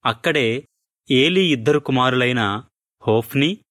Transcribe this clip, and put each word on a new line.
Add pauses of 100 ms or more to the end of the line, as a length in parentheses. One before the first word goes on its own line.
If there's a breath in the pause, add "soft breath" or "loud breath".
అక్కడే (440)
ఏలీ
ఇద్దరు
కుమారులైన (380)
హోఫ్నీ